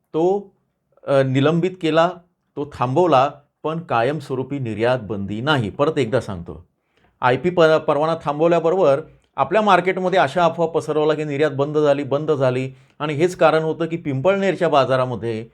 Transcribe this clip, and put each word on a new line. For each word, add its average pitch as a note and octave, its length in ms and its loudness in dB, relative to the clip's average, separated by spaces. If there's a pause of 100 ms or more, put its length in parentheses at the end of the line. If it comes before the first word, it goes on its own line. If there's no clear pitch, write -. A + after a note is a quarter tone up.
(140)
तो, F#3+ 400 -2 (520)
अ, C#3 160 2
निलंबित D3 480 2 (120)
केला, D#3+ 280 2 (460)
तो C#3+ 180 -8
थांबवला, C#3+ 560 2 (320)
पण D#3+ 180 -6
कायमस्वरूपी C3+ 800 -4
निर्यात A#2 440 -2
बंदी G2+ 380 -6
नाही. B2+ 300 0
परत D3+ 280 -2
एकदा A#2 220 0
सांगतो, E2+ 480 -12 (520)
आयपी C3 300 2
प-, F3 100 0
परवाना D#3 640 2
थांबवल्याबरोबर D#3+ 760 2 (360)
आपल्या D#3+ 260 0
मार्केटमध्ये F#3 560 2
अशा E3+ 260 2
अफवा E3+ 220 0
पसरवला D3+ 480 0
की D3+ 100 -4
निर्यात D3 260 0
बंद C#3+ 280 -2
झाली, C#3+ 240 2
बंद D3 300 -2
झाली C3 380 0 (280)
आणि D3+ 160 -6
हेच F3 220 0
कारण D#3+ 260 4
होतं D#3+ 240 -4
की E3 100 -6
पिंपळनेरच्या E3+ 720 0
बाजारामध्ये B2 840 0